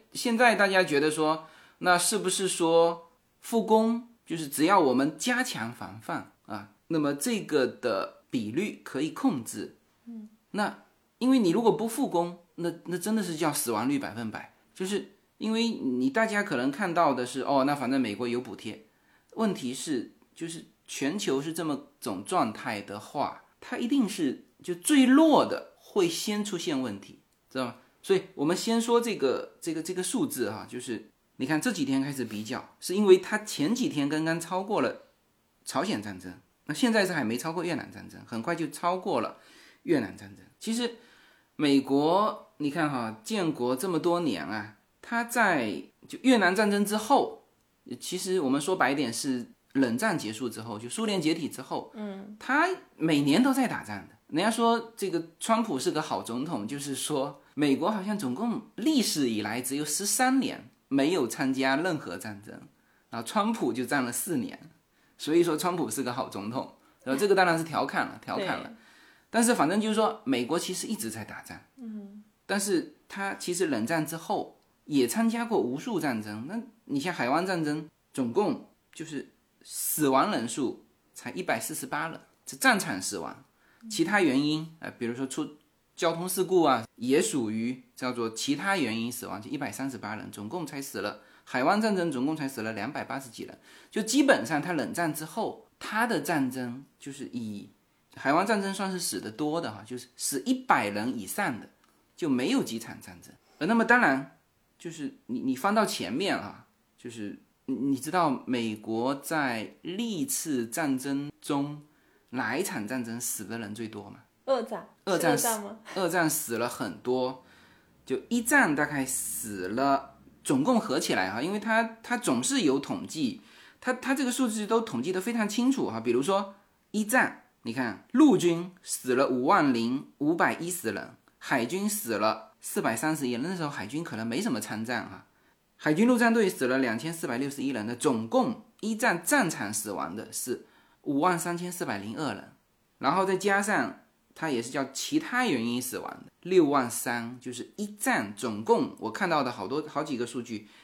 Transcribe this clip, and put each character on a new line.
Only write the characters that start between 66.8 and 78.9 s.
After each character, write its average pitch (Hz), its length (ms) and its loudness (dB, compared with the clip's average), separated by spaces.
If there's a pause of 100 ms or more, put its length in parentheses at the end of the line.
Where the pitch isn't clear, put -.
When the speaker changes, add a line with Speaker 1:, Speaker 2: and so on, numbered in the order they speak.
Speaker 1:
然 131 100 -2
后 139 60 0
这 208 80 4
个 196 60 8
当 190 120 6
然 165 100 4
是 165 60 -2
调 135 240 -2
侃 143 200 -2
了， - 120 -14
Speaker 2:
<laughs> - 60 -20
Speaker 1:
调 95 140 -4
侃 185 200 -4
了。 - 60 -10
Speaker 2:
对。 - 120 -16 (540)
Speaker 1:
但 226 140 2
是 233 100 4
反 156 140 4
正 202 120 2
就 214 80 0
是 214 60 2
说 214 300 2
美 123 200 2
国 151 140 0
其 180 160 -4
实 - 140 -6
一 214 80 -2
直 113 140 -6
在 107 140 -10
打 - 180 -14
仗。 - 180 -16 (160)
Speaker 2:
嗯。 208 480 -14 (200)
Speaker 1:
但 196 140 -2
是 202 380 0 (100)
他 196 280 -6
其 - 200 -4
实 175 120 2
冷 117 200 0
战 160 180 0
之 160 120 -8
后 - 420 -4 (280)
也 135 200 4
参 226 220 2
加 233 160 -2
过 220 160 2
无 123 180 -2
数 185 220 -4
战 127 200 -2
争， 107 280 -8
那 226 120 -6 (260)
你 139 120 -2
像 170 160 -4
海 120 140 0
湾 165 180 2
战 175 160 -2
争， 156 260 -4 (240)
总 120 200 -2
共 165 380 0 (220)